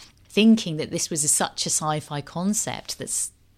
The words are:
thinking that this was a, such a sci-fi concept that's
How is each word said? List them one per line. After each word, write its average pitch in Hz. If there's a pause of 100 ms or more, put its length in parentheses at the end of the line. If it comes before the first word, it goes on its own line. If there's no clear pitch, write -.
(280)
thinking 214
that 156
this 165
was 151
a, 151
such -
a -
sci-fi 151
concept 175
that's - (260)